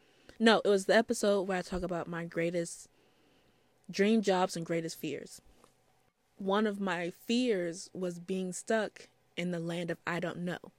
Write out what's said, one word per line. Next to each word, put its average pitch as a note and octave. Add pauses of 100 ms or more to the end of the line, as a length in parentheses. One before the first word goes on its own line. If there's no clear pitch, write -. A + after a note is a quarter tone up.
(400)
No, A3
it -
was G3
the F#3+
episode G#3
where F#3
I -
talk F3+
about F3
my E3+
greatest E3+ (1000)
dream G3+
jobs F#3
and E3
greatest E3
fears. - (960)
One G3+
of G3+
my F3
fears G3
was F3+
being F#3
stuck - (300)
in F3
the E3+
land E3+
of E3
I E3+
don't E3+
know. F3